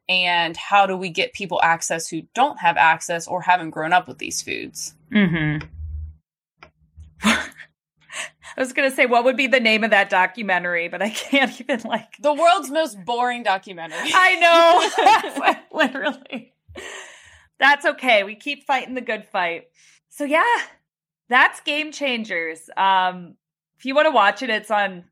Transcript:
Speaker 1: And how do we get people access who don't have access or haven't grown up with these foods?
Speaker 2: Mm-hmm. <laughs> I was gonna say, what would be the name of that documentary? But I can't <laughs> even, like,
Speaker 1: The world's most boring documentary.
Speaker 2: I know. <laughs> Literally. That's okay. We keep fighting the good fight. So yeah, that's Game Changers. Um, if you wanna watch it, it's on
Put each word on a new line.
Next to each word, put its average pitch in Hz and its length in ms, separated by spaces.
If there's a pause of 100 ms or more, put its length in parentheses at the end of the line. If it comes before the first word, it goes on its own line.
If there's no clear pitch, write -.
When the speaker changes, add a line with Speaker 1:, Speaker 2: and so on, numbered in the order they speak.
Speaker 1:
And 175 480
how 202 300
do 190 100
we 185 120
get 170 240
people 185 280
access 165 480
who 160 140 (100)
don't 285 260
have 170 160
access 165 520
or 180 140
haven't 175 280
grown 160 240
up 180 140
with - 100
these - 240
foods? - 520 (180)
Speaker 2:
Mm-hmm. 160 540 (1600)
<laughs> - 240 (1080)
I - 40
was 262 120
gonna 269 180
say, 269 140
what 240 200
would 254 120
be 269 100
the 254 120
name 220 240
of 220 80
that 196 180
documentary? 180 760
But 175 160
I 214 80
can't 269 500
<laughs> - 0
even, 247 240
like, - 340
Speaker 1:
The 285 140
world's 311 380
most 277 340
boring 247 380
documentary. 190 720
Speaker 2:
I 370 220 (1080)
know. - 100 (160)
<laughs> - 60
Literally. 277 760 (1040)
That's 285 260
okay. 254 380
We 214 120
keep 285 300
fighting 254 300
the 254 60
good 214 240
fight. 170 400 (440)
So - 140
yeah, 294 200 (840)
that's 254 320
Game 302 300
Changers. 202 840
Um, 185 600 (420)
if - 80
you - 80
wanna 302 180
watch 208 300
it, 254 80
it's 214 220
on 190 400